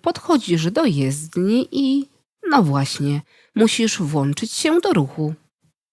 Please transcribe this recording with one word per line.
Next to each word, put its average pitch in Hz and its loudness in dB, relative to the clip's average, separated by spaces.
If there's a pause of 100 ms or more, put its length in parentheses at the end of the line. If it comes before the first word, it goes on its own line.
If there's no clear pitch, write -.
podchodzisz 190 0
do 320 0
jezdni 160 0
i, 277 0 (400)
no 277 4
właśnie, 143 0 (340)
musisz 220 2
włączyć 143 -2
się 320 0
do 359 2
ruchu. 156 -2 (600)